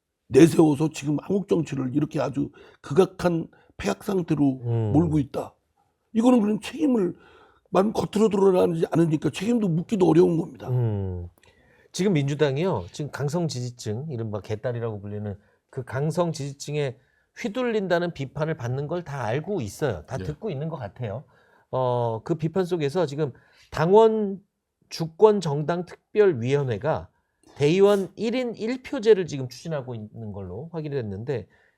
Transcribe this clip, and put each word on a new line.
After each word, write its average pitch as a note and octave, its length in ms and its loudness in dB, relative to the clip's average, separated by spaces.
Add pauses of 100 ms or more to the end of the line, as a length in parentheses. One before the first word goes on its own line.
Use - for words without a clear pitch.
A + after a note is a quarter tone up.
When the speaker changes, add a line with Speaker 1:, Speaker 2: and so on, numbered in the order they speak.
(280)
Speaker 1:
내세워서 D#3 640 4
지금 D3 280 -2
한국 G3 260 -2
정치를 C3 480 -2
이렇게 D3+ 240 -2
아주 C#3 300 -4 (320)
극악한 F3 680 0 (300)
폐악 G3 260 -4
상태로 C#3+ 600 0
Speaker 2:
음. A2+ 300 0
Speaker 1:
몰고 D#3 260 4
있다. - 360 -6 (580)
이거는 A#3 280 6
그런 G#3 200 0
책임을, B3+ 540 0 (540)
말은 G3 240 2
겉으로 G#3 360 2
드러나지 F#3 640 4
않으니까 D#3+ 400 2
책임도 G#3+ 360 0
묻기도 F3 420 2
어려운 E3+ 280 6
겁니다. - 320 -6
Speaker 2:
음. G2 580 -2 (640)
지금 F#3+ 220 0
민주당이요, C#3+ 800 0
지금 C#3+ 200 -8
강성 D3+ 360 -2
지지층, B2 640 -8
이른바 A2 320 -6
개딸이라고 A2+ 600 -6
불리는 G#2 360 -8 (320)
그 B2+ 140 -10
강성 D#3 480 -2
지지층에 C#3 680 -6 (440)
휘둘린다는 G3 720 0
비판을 D3+ 420 -4
받는 C3 320 -4
걸 E3+ 160 -6
다 C#3 200 -8
알고 D3+ 380 -2
있어요. G2+ 460 -4
다 C3 100 -8
Speaker 3:
네. F#3 60 -8
Speaker 2:
듣고 F3+ 260 -8
있는 D3+ 200 -6
것 D#3+ 80 -8
같아요. A#2 460 -8 (480)
어, B2 520 0
그 E3+ 120 -2
비판 D#3+ 300 -2
속에서 E3 400 0
지금 C#3 280 -4 (380)
당원 G#3 680 4 (500)
주권 G#3 520 4
정당 D#3+ 440 -2
특별위원회가 C3+ 1200 0 (460)
대의원 F#3+ 600 4
일 A3 200 -2
인 B3 200 -2
일 B3+ 280 -4
표제를 G#3 440 4
지금 C3+ 220 -6
추진하고 C3 460 -8
있는 G#2+ 360 -12
걸로 G2 400 -12
확인이 D3+ 240 -8
됐는데, A2 520 -6 (300)